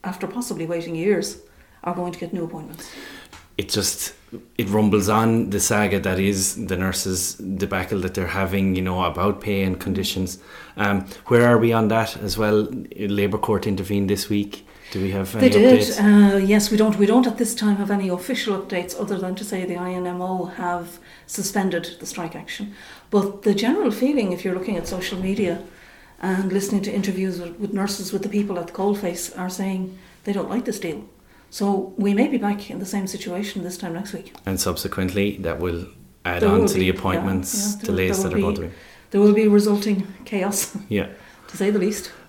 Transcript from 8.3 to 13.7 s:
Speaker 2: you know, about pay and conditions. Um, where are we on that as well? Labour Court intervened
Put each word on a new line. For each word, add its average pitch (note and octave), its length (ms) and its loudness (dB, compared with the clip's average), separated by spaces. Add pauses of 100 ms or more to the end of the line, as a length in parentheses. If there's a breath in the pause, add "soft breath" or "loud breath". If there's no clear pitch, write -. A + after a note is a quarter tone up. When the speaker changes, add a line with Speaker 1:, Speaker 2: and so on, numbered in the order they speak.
Speaker 2:
you F#2 80 0
know, F#2 220 0
about F#2 360 0
pay G2 220 -2
and F#2 160 0
conditions. F#2+ 600 -4 (380 loud breath)
Um, G2+ 300 0 (200 loud breath)
where A#2+ 200 6
are A#2+ 100 6
we A#2 160 4
on A2+ 140 2
that A2 300 0
as G2+ 200 -6
well? G#2+ 300 2 (300)
Labour G2+ 420 0
Court G#2+ 300 0
intervened G2 420 0